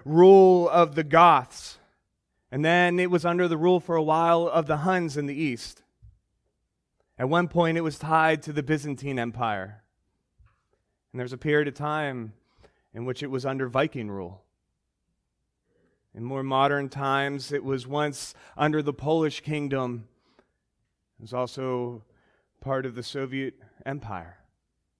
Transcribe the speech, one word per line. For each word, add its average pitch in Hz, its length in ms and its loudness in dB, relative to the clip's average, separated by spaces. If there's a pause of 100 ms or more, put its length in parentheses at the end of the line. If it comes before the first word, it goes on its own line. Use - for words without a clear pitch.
rule 180 640 8
of 160 260 4
the 160 80 0
Goths, 156 760 4 (720)
and 139 140 -4
then 175 340 4
it 180 140 0
was 170 140 0
under 175 240 0
the 165 80 -2
rule 175 240 4
for 170 160 -2
a 160 60 0
while 170 440 2
of 147 200 0
the 151 100 0
Huns 170 400 0
in 147 80 -4
the 143 140 -6
east. 139 440 -6 (1400)
At 131 100 -4
one 170 180 0
point, 165 320 0
it - 20 -4
was 156 160 -4
tied 160 460 0
to 156 100 -12
the 147 80 -4
Byzantine 139 560 -4
Empire, 107 640 -6 (1300)
and 127 80 -12
there 123 60 -6
was 127 80 -12
a 127 40 -14
period 147 300 0
of 135 60 -10
time 139 600 -8 (600)
in 117 120 -10
which 127 180 -8
it 135 80 -10
was 131 120 -6
under 135 240 -6
Viking 123 440 -4
rule. 95 320 -12 (1700)
In 113 100 -14
more 135 200 -8
modern 139 460 0
times, 139 600 -4
it 143 120 -4
was 131 240 -6
once 147 480 -6 (200)
under 151 280 0
the 143 100 -4
Polish 156 480 -2
kingdom. 135 640 -6 (1120)
It 110 60 -20
was 113 100 -18
also 123 720 -6 (580)
part 131 240 -6
of 123 80 -10
the 120 80 -12
Soviet 135 540 -8 (280)
Empire. 104 540 -12 (640)